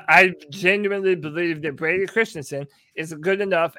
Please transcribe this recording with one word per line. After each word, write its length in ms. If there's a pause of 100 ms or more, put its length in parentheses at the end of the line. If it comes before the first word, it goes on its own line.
I 240 (160)
genuinely 680
believe 460
that 160
Brady 300
Christensen 600 (280)
is 180
good 260
enough, 400